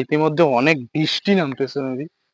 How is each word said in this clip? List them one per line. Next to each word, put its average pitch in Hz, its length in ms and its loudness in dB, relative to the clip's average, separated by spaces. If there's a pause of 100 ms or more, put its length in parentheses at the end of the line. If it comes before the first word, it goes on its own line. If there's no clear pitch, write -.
ইতিমধ্যে 156 400 2 (140)
অনেক 151 180 4 (180)
বৃষ্টি 156 460 -2
নামতেছে 135 460 -4
maybe, 131 200 -6 (280)